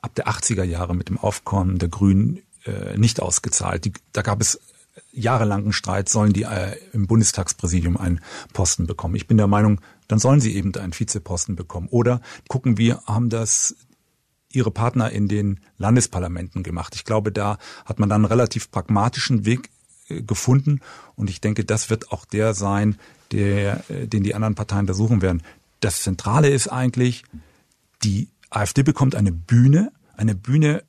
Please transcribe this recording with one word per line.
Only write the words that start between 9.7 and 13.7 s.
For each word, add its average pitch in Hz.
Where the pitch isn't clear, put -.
dann 107
sollen 131
sie 107
eben 95
einen 92
Vizeposten 95
bekommen. 87
Oder 120
gucken 127
wir, 117
haben 113
das -